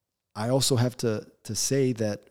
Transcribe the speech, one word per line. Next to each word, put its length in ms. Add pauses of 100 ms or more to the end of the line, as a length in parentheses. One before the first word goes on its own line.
(340)
I 140
also 280
have 220
to, 280 (180)
to 100
say 400
that 260 (100)